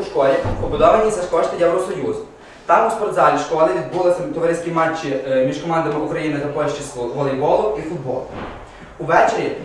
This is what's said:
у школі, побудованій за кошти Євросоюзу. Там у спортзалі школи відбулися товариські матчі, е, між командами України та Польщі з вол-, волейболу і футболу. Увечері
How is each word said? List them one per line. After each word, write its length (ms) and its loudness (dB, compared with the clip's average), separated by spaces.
у 40 -6
школі, 300 2
побудованій 500 4
за 120 -2
кошти 380 0
Євросоюзу. 640 0
Там 220 4
у 20 0
спортзалі 480 2
школи 360 2
відбулися 460 0
товариські 360 0
матчі, 580 0
е, 180 4
між 120 -2
командами 420 -2
України 380 -2
та 100 -4
Польщі 340 -2
з 140 -12
вол-, 180 -6
волейболу 640 0
і 40 -6
футболу. 420 -6
Увечері 680 2